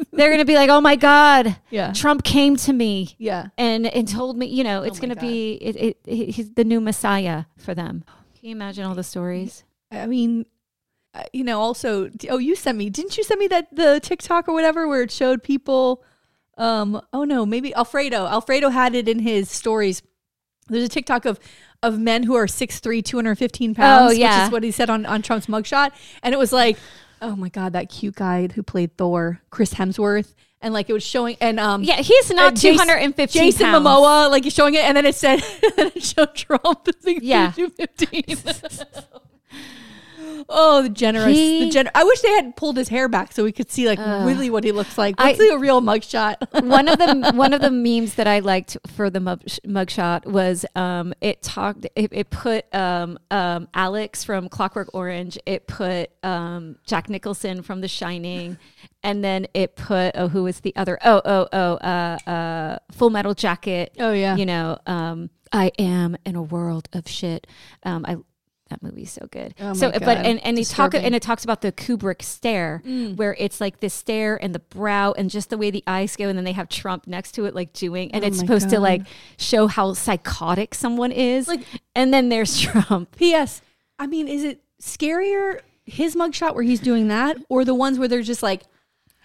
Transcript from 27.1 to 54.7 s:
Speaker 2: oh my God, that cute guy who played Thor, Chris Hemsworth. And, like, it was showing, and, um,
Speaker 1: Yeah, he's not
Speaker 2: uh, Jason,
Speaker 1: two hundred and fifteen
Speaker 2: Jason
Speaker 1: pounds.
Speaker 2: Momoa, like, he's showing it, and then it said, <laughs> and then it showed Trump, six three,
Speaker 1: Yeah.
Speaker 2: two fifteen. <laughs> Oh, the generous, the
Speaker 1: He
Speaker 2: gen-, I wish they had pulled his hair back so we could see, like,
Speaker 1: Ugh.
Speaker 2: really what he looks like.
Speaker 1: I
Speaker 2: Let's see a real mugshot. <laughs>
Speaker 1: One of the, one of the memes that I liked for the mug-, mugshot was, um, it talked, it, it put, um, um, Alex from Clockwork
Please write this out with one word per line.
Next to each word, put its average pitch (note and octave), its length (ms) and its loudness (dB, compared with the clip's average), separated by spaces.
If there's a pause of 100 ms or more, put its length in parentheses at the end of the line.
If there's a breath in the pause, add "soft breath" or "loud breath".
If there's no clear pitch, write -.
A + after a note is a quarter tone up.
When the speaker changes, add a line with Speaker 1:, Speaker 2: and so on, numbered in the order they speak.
Speaker 2:
oh A3 140 -6
my F#3 120 -6
God, F#3 240 -6
that F3+ 160 -4
cute - 280 -8
guy F3+ 380 -2
who G#3+ 80 -6
played F3 360 -4
Thor, F3 420 -2 (100)
Chris - 240 -2
Hemsworth. G3+ 600 -2 (260)
And, A3 140 -6
like, G#3 160 -4
it - 20 2
was G#3+ 120 -2
showing, A#3+ 360 -4
and, A3+ 200 2
um, G3+ 240 0
Speaker 1:
Yeah, - 180 2
he's B4 300 6
not F4+ 200 8
Speaker 2:
uh, A#3 40 -2
Jason, E4 160 8
Speaker 1:
two D#4 60 8
hundred E4 200 6
and C#4+ 160 0
fifteen D#4+ 300 2
Speaker 2:
Jason F4+ 220 6
Speaker 1:
pounds. D#4 200 6
Speaker 2:
Momoa, D4 440 8
like, C#4 140 4
he's - 80 -4
showing D4 220 4
it, D#4 80 4
and C#4+ 140 4
then C#4+ 100 4
it C#4 80 4
said, C4+ 260 2 (120)
<laughs> - 100 -4
and G#4+ 140 4
then F4 180 2
it F4+ 80 -8
showed - 320 2
Trump, - 500 0
six - 180 -2
three, F4 200 0
Speaker 1:
Yeah. G#3+ 320 2
Speaker 2:
two F4 160 -4
fifteen. - 540 -6
<laughs> - 120 -8 (2250 loud breath)
Oh, D4+ 320 6
the B3+ 60 -2
generous, A3 380 0
the C4+ 60 6
Speaker 1:
He D#4+ 380 4
Speaker 2:
gen-, C4+ 240 2
I D#4+ 100 6
wish A#4 160 6
they A4 100 4
had D#4 260 2
pulled D4 200 -4
his B3+ 120 -2
hair B3+ 200 0
back G3 240 -2
so G#3+ 120 -2
we G#3+ 80 0
could - 180 -6
see, B3 160 -2
like, G#3 120 2
Speaker 1:
Ugh. G#3 280 -2
Speaker 2:
really C4 240 0
what A3 140 -2
he G#3+ 80 0
looks G3+ 260 -4
like. G3+ 200 0
Speaker 1:
I C4 100 6
Speaker 2:
Let's C#4+ 120 4
see G#4+ 100 10
a D4 80 0
real C4 220 4
mugshot. A3 560 -2 (160)
<laughs> B3 160 0
Speaker 1:
One C#4 200 6
of D#4 100 4
the, C#4+ 360 4
one C4+ 200 4
of C#4+ 60 0
the C#4+ 100 4
memes A#3 440 0
that A3 120 0
I G#3 140 4
liked F#3+ 360 -2 (200)
for G3+ 140 -2
the F#3 100 -4
mug-, F3+ 240 -6 (220)
mugshot F#3 600 -4
was, F#3 380 0 (100)
um, F3 460 -4
it - 220 -4
talked, G3+ 520 -8
it, A3 180 -2
it G3+ 180 -6
put, - 440 -4
um, F3 440 -4 (120)
um, F3 440 -4
Alex G3 500 -4
from F#3 240 -6
Clockwork G3 460 -6